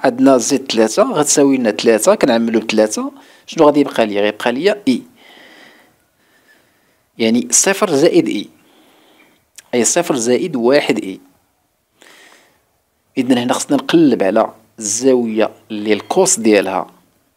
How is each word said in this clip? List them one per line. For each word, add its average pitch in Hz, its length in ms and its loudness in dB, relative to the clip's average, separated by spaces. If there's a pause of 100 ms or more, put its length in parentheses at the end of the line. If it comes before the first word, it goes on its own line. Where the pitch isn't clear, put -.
عندنا 131 340 4
زد 113 340 -4
ثلاثة 113 400 0
غتساوي 143 440 2
لنا 117 140 0
ثلاثة، 113 440 2
كنعملو 117 460 0
بثلاثة، 110 520 -2 (340)
شنو 156 200 2
غادي 147 140 4
يبقى 131 260 -2
ليا؟ 101 140 -2
غيبقى 104 320 -2
ليا 185 360 -2
إي، 123 140 0 (2250)
يعني 113 320 0
صفر 196 400 0
زائد 143 380 2
إي، 98 200 -6 (1300)
أي 120 100 0
صفر 170 320 -2
زائد 123 400 -2
واحد 127 420 0
إي. 95 220 -10 (2000)
إذا 120 240 0
هنا 123 100 -2
خصنا - 240 -2
نقلب 131 460 2
على 95 320 0 (240)
الزاوية 113 720 -2 (200)
اللي 107 220 -4
الكوس 160 460 0
ديالها 95 520 0 (460)